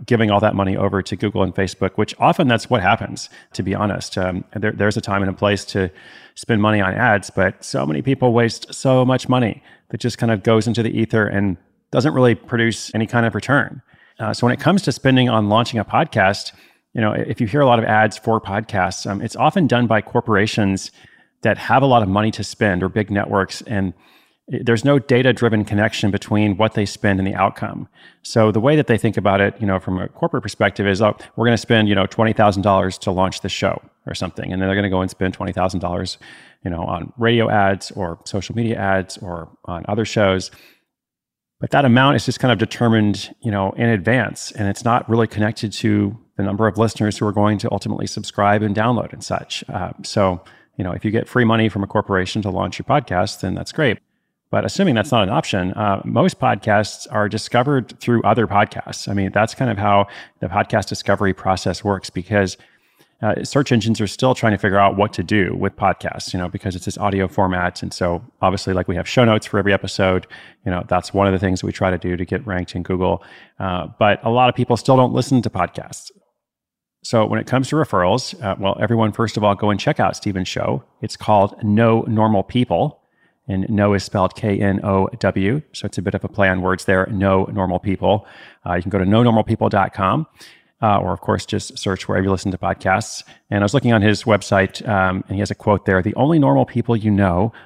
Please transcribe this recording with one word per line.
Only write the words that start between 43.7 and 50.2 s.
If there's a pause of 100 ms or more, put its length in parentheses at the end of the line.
in
advance,
and
it's
not
really
connected
to (200)
the
number
of
listeners
who
are
going
to
ultimately
subscribe
and
download
and
such.
Uh, (100)
so, (360)